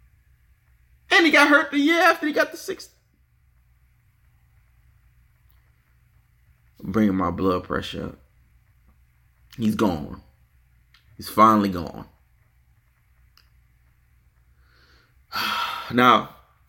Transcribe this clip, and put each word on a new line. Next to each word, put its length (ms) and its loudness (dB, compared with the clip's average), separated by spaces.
And 140 4
he 60 2
got 180 4
hurt 220 4
the 80 -4
year 220 2
after 260 2
he 60 -4
got 180 -2
the 60 -18
sixth. 360 -14
I'm 80 -10
bringing 240 0
my 160 -2
blood 340 -2
pressure 420 -8
up. 120 -14
He's 200 -2
gone. 440 -4
He's 120 -18
finally 400 4
gone. 380 -10
<sighs> 60 -8
Now, 380 4